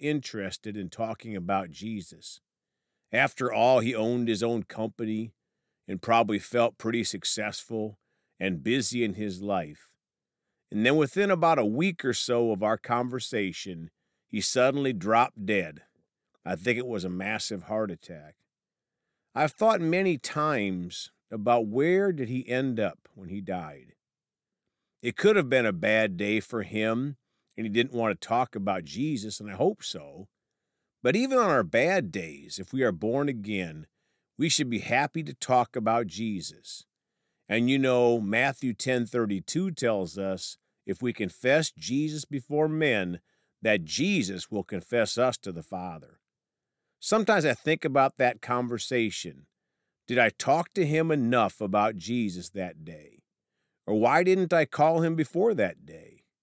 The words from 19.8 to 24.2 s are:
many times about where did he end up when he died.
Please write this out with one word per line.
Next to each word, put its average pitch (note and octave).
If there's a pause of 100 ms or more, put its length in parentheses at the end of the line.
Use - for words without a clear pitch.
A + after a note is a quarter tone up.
many E3+
times G2+ (180)
about A2+
where F3
did C#3
he B2
end B2+
up -
when F#2+
he G2
died. E2 (1080)